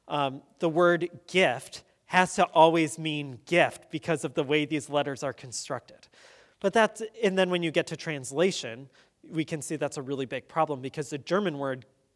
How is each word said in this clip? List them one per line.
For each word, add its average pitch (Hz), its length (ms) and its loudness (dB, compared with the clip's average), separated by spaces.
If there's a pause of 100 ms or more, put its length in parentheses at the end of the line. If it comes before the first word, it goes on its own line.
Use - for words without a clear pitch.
um, 139 340 -2 (180)
"The 175 100 2
word 175 400 4 (160)
gift 151 580 0 (220)
has 185 300 2
to 190 80 4
always 165 540 6
mean 147 460 -6
gift 165 460 2
because 160 340 -2
of 143 80 -6
the 170 100 -2
way 147 220 0
these 147 240 -4
letters 139 340 -2
are 139 120 -4
constructed." - 720 -12 (520)
But 190 120 0
that's, 220 300 2 (200)
and 190 160 2
then 185 120 4
when 175 120 0
you 165 80 0
get 160 180 0
to 160 80 -10
translation, 139 920 -2 (420)
we 160 140 -4
can 160 160 -8
see 156 160 -8
that's 143 220 -4
a 143 40 -8
really 135 220 -6
big 123 240 -10
problem 147 320 -2
because 135 300 -8
the 147 80 -6
German 175 400 -2
word 131 260 -4 (320)